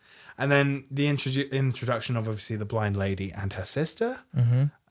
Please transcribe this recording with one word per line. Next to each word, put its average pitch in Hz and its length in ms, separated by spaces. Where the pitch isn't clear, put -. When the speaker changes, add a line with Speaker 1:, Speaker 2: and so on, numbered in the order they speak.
Speaker 1:
And 139 140
then 139 400
the 139 160
introdu-, 135 460
introduction 123 640
of 110 120
obviously 110 280
the 104 80
blind 104 320
lady 98 360
and 98 220
her 92 100
sister, 226 560
Speaker 2:
Mm-hmm. 123 280